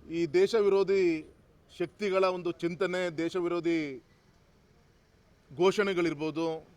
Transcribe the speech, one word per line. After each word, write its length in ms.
ಈ 140
ದೇಶ 300
ವಿರೋಧಿ 760
ಶಕ್ತಿಗಳ 440
ಒಂದು 280
ಚಿಂತನೆ, 640
ದೇಶ 180
ವಿರೋಧಿ 680
ಘೋಷಣೆಗಳಿರ್ಬೋದು 1200